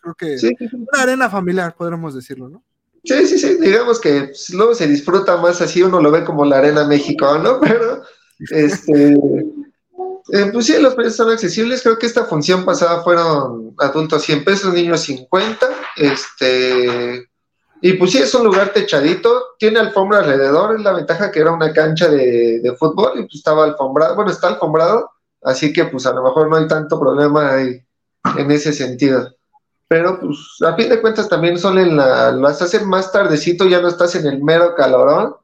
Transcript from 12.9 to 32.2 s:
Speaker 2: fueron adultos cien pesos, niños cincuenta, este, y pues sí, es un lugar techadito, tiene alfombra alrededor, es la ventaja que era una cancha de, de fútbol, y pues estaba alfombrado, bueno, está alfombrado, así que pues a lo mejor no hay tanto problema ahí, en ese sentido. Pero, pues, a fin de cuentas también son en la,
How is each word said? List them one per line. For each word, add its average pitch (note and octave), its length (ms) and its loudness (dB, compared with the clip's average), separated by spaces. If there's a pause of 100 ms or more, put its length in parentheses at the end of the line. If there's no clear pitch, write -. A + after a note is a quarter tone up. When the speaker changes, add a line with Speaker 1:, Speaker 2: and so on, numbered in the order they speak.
Speaker 2:
fueron C#3+ 760 -2
adultos D3+ 460 -2
cien D3 200 -2
pesos, G3 300 0
niños E3+ 260 0
cincuenta, F#3+ 680 -4 (260)
este, B2+ 1300 -2 (520)
y F3+ 120 2
pues F3+ 180 0
sí, C4+ 60 2
es C4 180 0
un A#3+ 80 2
lugar G3 300 2
techadito, F#3+ 840 0
tiene A3 220 2
alfombra G3+ 400 0
alrededor, D3+ 560 0
es G#3+ 80 -6
la G3+ 80 0
ventaja E3+ 400 -4
que D#3+ 80 -4
era D#3+ 140 2
una D#3+ 180 0
cancha D#3+ 380 2
de, A#2+ 500 2
de B2 160 -2
fútbol, G3+ 400 0
y A#3 80 -8
pues - 120 -16
estaba D#3 280 0
alfombrado, D3 520 0
bueno, G3+ 140 -2
está F3 200 -2
alfombrado, E3+ 600 0 (320)
así C3 300 -2
que D#3+ 140 0
pues C3 200 -8
a B2+ 80 0
lo B2+ 80 -4
mejor D3+ 280 2
no D#3+ 80 2
hay D#3 100 0
tanto D#3 320 -2
problema C#3+ 540 2
ahí, B2+ 280 -2 (560)
en C#3+ 140 -2
ese D3 220 0
sentido. B2+ 600 -2 (580)
Pero, F3 280 0
pues, - 180 -6 (240)
a E3 140 2
fin A3+ 120 -2
de A3+ 140 0
cuentas A3 260 -2
también F3 300 0
son F#3+ 220 0
en E3+ 180 4
la, B2+ 340 2